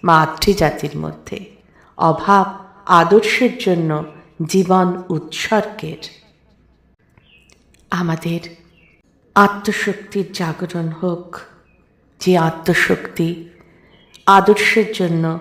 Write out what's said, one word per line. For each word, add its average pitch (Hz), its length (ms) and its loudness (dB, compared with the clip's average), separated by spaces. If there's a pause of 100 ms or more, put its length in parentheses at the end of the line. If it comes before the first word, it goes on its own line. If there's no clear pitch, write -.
মাতৃজাতির 156 920 0
মধ্যে, 156 480 -10 (520)
অভাব 185 680 2 (200)
আদর্শের 196 720 4
জন্য 160 460 -2 (400)
জীবন 180 680 2
উৎসর্গের।" - 1000 -6 (1800)
আমাদের 170 500 -4 (960)
আত্মশক্তির 202 960 -2
জাগরণ 165 560 -6
হোক, 175 500 -6 (800)
যে 180 180 4
আত্মশক্তি 170 1120 -2 (760)
আদর্শের 208 680 4
জন্য 165 500 -2